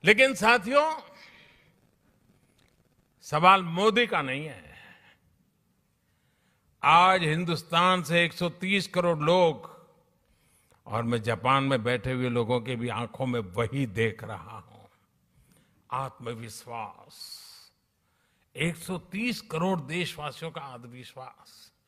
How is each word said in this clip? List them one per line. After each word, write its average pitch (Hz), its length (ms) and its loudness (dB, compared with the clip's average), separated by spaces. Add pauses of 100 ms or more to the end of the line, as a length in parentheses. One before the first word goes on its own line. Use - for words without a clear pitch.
लेकिन 233 300 6
साथियों, 233 500 4 (2500)
सवाल 185 380 6
मोदी 202 420 2
का 170 160 -2
नहीं 135 220 -6
है। 127 240 -16 (2250)
आज 180 400 6
हिंदुस्तान 170 800 2
से 170 220 2
एक 165 80 -4
सौ 175 180 -4
तीस 190 380 -2
करोड़ 175 320 0
लोग, 165 480 2 (1200)
और 110 160 -4
मैं 117 200 -2
जापान 123 420 0
में 135 200 0
बैठे 123 280 -2
हुए 127 180 -2
लोगों 120 300 0
के 123 160 -6
भी 120 140 -6
आंखों 117 360 -6
में 123 140 -2 (120)
वही 120 360 -2
देख 110 360 -4
रहा 107 340 -14
हूं, - 260 -20 (1040)
आत्मविश्वास। 117 1300 -12 (1400)
एक 160 200 -2
सौ 185 220 -8 (120)
तीस 226 320 -4
करोड़ 170 380 -2
देशवासियों 151 720 -8
का 156 120 -14
आत्मविश्वास 127 1120 -20 (160)